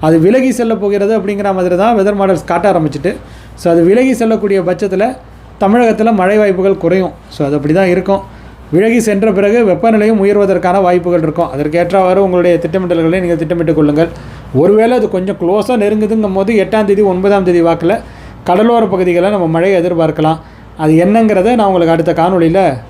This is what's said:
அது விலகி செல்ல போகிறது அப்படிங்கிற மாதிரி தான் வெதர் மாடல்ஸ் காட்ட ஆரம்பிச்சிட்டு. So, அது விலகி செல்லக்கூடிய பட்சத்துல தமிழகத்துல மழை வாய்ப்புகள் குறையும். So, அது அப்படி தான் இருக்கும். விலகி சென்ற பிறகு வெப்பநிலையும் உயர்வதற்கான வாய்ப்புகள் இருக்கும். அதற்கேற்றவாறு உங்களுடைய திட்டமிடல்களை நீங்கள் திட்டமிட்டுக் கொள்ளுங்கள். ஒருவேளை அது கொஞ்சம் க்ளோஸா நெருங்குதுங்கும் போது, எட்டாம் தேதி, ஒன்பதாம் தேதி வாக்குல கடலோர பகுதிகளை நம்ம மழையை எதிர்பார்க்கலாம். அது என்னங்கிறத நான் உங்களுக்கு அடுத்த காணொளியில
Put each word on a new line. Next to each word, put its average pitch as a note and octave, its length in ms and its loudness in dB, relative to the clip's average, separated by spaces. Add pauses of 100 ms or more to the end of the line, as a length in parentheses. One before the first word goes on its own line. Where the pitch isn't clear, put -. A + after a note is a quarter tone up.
அது D#3+ 160 2
விலகி B3 340 2
செல்ல A3+ 220 -2
போகிறது G3+ 440 -2
அப்படிங்கிற G3+ 360 -4
மாதிரி F3+ 220 -2
தான் A3 220 2
வெதர் G3+ 220 0
மாடல்ஸ் F#3+ 240 0
காட்ட F3 280 0
ஆரம்பிச்சிட்டு. D#3 440 -2 (380)
So, - 180 -2
அது E3+ 100 4
விலகி B3 320 2
செல்லக்கூடிய G#3 460 0
பட்சத்துல F#3+ 560 -2 (440)
தமிழகத்துல A3 520 2
மழை G3+ 260 2
வாய்ப்புகள் G3 380 0
குறையும். F3+ 340 0 (180)
So, - 180 -6
அது C#3+ 100 -2
அப்படி D3 180 -2
தான் F#3+ 140 2
இருக்கும். G3 320 -2 (500)
விலகி A3+ 300 2
சென்ற G#3+ 320 0
பிறகு G3+ 320 2
வெப்பநிலையும் A3 540 2
உயர்வதற்கான G3 640 0
வாய்ப்புகள் F3 420 0
இருக்கும். D#3 340 -2
அதற்கேற்றவாறு F3 600 0
உங்களுடைய F3+ 420 2
திட்டமிடல்களை E3+ 640 -2
நீங்கள் E3+ 160 -2
திட்டமிட்டுக் D#3+ 400 -2
கொள்ளுங்கள். D3+ 320 2 (460)
ஒருவேளை G#3+ 420 2
அது G#3+ 140 -2
கொஞ்சம் F#3+ 300 -4
க்ளோஸா G#3 360 0
நெருங்குதுங்கும் G#3+ 560 -2
போது, G3 220 -2
எட்டாம் G#3 300 0
தேதி, G3 180 2
ஒன்பதாம் F#3+ 420 2
தேதி F3 180 2
வாக்குல E3 380 0 (440)
கடலோர A3 420 2
பகுதிகளை F3+ 440 0
நம்ம G3 160 -2
மழையை E3+ 360 0
எதிர்பார்க்கலாம். D#3+ 560 0 (400)
அது D#3 140 0
என்னங்கிறத G#3 640 2
நான் A3 120 0
உங்களுக்கு F3 240 2
அடுத்த E3 220 0
காணொளியில E3+ 640 2 (160)